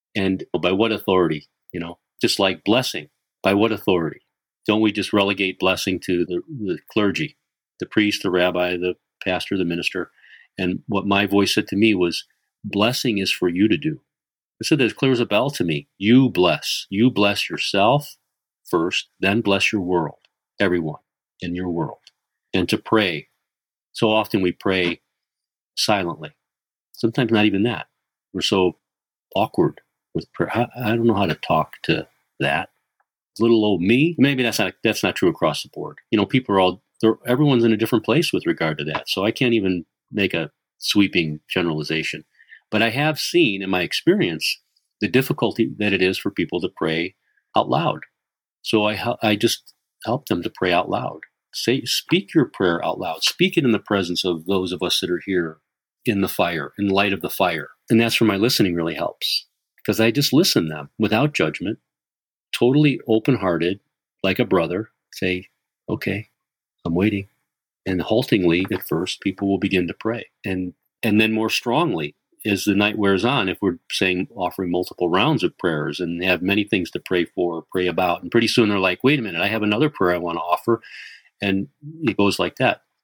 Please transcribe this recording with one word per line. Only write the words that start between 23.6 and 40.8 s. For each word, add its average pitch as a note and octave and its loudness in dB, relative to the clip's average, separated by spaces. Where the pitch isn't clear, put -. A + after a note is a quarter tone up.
So A2 0
often G#2+ 2
we F2+ 0
pray F2+ -2
silently. E2+ -2
Sometimes A2+ 0
not G#2+ 4
even G2 2
that. A2+ -2
We're F#2 -6
so F#2 2
awkward F#2 0
with - -8
prayer. - -2
I, A#2 0
I A2 0
don't A#2 2
know A#2 4
how G2 0
to D#2 -2
talk - -2
to - -2
that. C#3 -2
Little A#2 4
old G2+ 2
me. C3 2
Maybe C3 2
that's A#2 0
not, F#2 -2
that's A2 0
not F2+ 0
true F#2 2
across D#2+ 0
the - -16
board. D2+ -12
You A2 2
know, G2+ 4
people B2+ 0
are G2 6
all, F#2 2
they're, A2+ 4
everyone's C3 4
in A2+ 4
a G#2+ 2
different - 0
place D3 0
with - -2
regard D#2+ -2
to D2+ -6
that. D#2 -6
So F#2+ -2
I A2 2
can't A#2 0
even F#2 0
make G2 -2
a E2 -4
sweeping E2+ 0